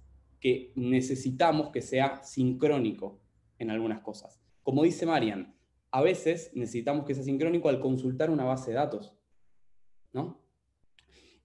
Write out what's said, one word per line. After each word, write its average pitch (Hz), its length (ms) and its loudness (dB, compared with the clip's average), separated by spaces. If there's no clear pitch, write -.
que - 360 0
necesitamos 131 920 2
que 123 120 -4
sea 135 420 0
sincrónico 127 1000 0
en 113 100 -6
algunas 110 320 -2
cosas. - 400 -16
Como 139 220 2
dice 170 220 2
Marian, 113 500 -2
a 131 100 2
veces 170 520 2
necesitamos 127 520 -4
que 139 100 -4
sea 135 80 -6
sincrónico 160 460 0
al 131 100 2
consultar 131 500 0
una 151 140 0
base 127 280 -2
de 117 60 0
datos, 135 400 -4
¿no? 160 280 -8